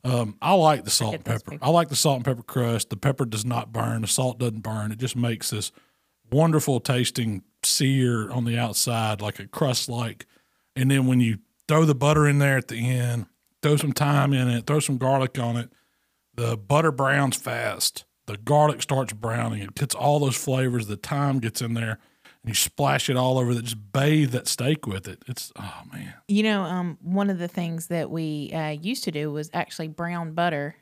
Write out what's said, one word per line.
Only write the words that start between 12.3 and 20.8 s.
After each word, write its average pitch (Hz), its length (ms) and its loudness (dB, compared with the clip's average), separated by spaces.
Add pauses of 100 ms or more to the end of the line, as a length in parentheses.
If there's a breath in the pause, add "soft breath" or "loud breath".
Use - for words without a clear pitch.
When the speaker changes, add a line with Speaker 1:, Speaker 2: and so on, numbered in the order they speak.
Speaker 1:
there 139 180 4
at 127 120 -2
the 117 200 -4
end, 120 380 -2 (360)
throw 151 140 4
some 143 160 0
thyme 143 400 2
in 127 160 2
it, 120 180 -2
throw 151 140 2
some 139 180 -2
garlic 131 400 0
on 117 180 0
it, 117 140 -6 (640)
the 117 220 -2
butter 143 360 2
browns 135 440 2
fast. 113 680 -4 (220)
The 104 100 -10
garlic 147 460 2
starts 131 300 -2
browning. 113 500 -4
It 98 120 -12
gets - 200 -4
all 147 260 2
those 135 160 0
flavors. 127 500 -2